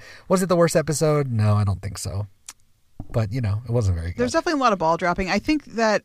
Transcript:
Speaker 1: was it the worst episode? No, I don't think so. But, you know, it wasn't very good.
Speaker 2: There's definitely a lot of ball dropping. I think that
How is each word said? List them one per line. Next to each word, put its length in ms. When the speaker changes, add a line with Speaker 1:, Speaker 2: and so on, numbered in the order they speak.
Speaker 1:
was 140
it 60
the 80
worst 200
episode? 560
No, 240
I 80
don't 180
think 160
so. 300
But, 220
you 80
know, 240
it 80
wasn't 240
very 140
good. 80
Speaker 2:
There's 140
definitely 280
a 20
lot 100
of 60
ball 180
dropping. 340
I 80
think 280
that 380